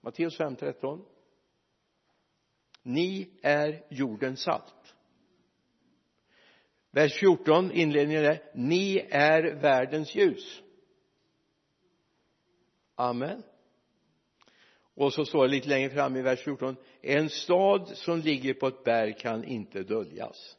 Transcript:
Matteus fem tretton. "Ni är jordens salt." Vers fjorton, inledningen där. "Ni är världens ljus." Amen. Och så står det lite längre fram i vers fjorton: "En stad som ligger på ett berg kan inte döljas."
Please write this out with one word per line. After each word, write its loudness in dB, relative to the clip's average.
Matteus -6
fem -4
tretton. -8
"Ni -2
är 0
jordens -6
salt." -6
Vers 4
fjorton, 4
inledningen 2
där. 0
"Ni 0
är 4
världens 0
ljus." 0
Amen. -4
Och 0
så -2
står 2
det 4
lite -2
längre 0
fram -2
i -2
vers 0
fjorton: -6
"En 0
stad 2
som -4
ligger -2
på -2
ett -6
berg 0
kan -6
inte -10
döljas." -8